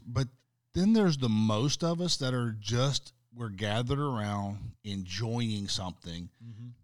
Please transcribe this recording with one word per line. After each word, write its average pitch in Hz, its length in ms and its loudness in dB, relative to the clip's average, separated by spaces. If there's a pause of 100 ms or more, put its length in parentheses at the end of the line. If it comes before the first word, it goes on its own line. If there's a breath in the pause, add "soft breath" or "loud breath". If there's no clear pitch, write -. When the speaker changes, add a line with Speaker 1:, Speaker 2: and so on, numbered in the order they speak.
Speaker 1:
but 123 220 -2 (460)
then 196 180 4
there's 190 240 6
the 131 140 2
most 110 520 4
of 170 200 0
us 175 160 0
that 127 160 0
are 120 180 0
just, 120 600 0 (200)
we're 117 160 -8
gathered 107 500 0
around 104 760 -2 (100)
enjoying 104 840 -4
something. 87 600 -6 (180)
Speaker 2:
Mm-hmm. 117 220 -16 (160)